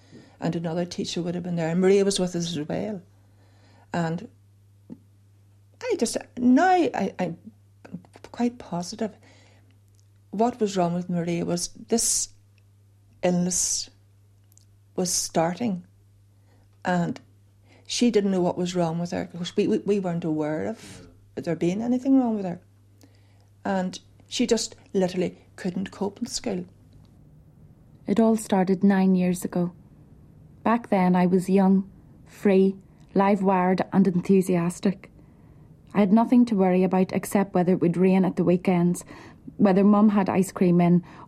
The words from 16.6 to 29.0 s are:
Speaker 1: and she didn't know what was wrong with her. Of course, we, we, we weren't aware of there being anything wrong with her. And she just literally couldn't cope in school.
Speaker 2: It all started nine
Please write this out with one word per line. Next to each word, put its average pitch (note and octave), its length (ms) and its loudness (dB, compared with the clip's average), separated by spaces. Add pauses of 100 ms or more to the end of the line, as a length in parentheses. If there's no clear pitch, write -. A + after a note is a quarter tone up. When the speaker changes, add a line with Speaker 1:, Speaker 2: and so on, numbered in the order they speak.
Speaker 1:
and F3 360 -2 (640)
she - 240 0
didn't G3+ 200 0
know F#3 100 0
what F3 160 -2
was F3+ 200 -4
wrong E3+ 240 -2
with F3 100 -6
her. F3 120 -4
Of F3+ 100 -12
course, F3 240 -10
we, G3+ 100 0
we, A3 120 0
we G3+ 220 -2
weren't F3 240 -4
aware D#3 420 -4
of - 420 -12 (260)
there D#3+ 220 -6
being F3 260 -2
anything B3+ 380 2
wrong A3+ 160 0
with G3 80 -6
her. F3+ 160 -8 (1040)
And F#3+ 340 -4 (300)
she - 180 -2
just A3 300 -2 (160)
literally F3+ 440 -2 (200)
couldn't F#3+ 340 -8
cope - 300 -8
in A#3 60 -6
school. F#3 380 -8 (1400)
Speaker 2:
It G3+ 140 2
all A3 160 4
started F#3+ 480 0
nine F#3+ 320 4